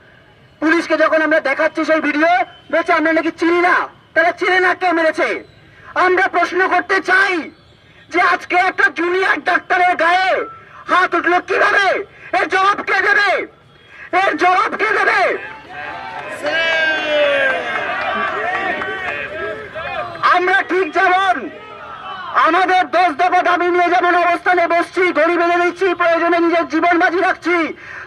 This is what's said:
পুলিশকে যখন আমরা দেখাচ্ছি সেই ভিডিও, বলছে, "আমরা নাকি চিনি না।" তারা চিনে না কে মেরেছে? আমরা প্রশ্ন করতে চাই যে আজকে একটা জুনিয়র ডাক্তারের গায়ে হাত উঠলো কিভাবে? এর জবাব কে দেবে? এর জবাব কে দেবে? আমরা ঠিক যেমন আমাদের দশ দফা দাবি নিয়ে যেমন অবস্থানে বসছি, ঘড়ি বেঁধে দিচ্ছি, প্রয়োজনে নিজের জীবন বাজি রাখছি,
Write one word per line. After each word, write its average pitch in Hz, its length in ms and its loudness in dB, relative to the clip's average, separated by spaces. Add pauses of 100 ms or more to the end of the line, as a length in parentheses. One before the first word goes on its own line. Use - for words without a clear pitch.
(600)
পুলিশকে 320 360 0
যখন 311 260 2
আমরা 311 180 2
দেখাচ্ছি 302 440 -2
সেই 311 160 0
ভিডিও, 294 280 0 (440)
বলছে, 330 200 0
"আমরা 320 200 2
নাকি 320 180 0
চিনি 339 300 0
না।" - 280 0 (260)
তারা 330 180 2
চিনে 359 280 0
না 359 140 2
কে 359 180 0
মেরেছে? 311 520 0 (500)
আমরা 359 340 2
প্রশ্ন 349 400 0
করতে 359 320 0
চাই 359 500 0 (580)
যে 339 120 0
আজকে 359 360 0
একটা 381 260 2 (120)
জুনিয়র 359 500 0
ডাক্তারের 359 520 0
গায়ে 349 480 2 (440)
হাত 349 260 2
উঠলো 349 260 2
কিভাবে? 392 640 0 (340)
এর 392 100 0
জবাব 381 340 0
কে 403 180 0
দেবে? 403 460 2 (800)
এর 302 100 0
জবাব 370 400 2
কে 392 80 -2
দেবে? 392 540 2 (4000)
আমরা 359 400 2
ঠিক 359 300 -4
যেমন 359 580 0 (840)
আমাদের 349 560 2
দশ 349 180 2
দফা 339 340 2
দাবি 349 240 0
নিয়ে 349 220 2
যেমন 349 260 2
অবস্থানে 349 520 2
বসছি, 339 460 0
ঘড়ি 330 240 2
বেঁধে 349 280 2
দিচ্ছি, 349 300 0
প্রয়োজনে 339 460 2
নিজের 339 280 2
জীবন 339 300 2
বাজি 349 220 2
রাখছি, 339 560 -2 (300)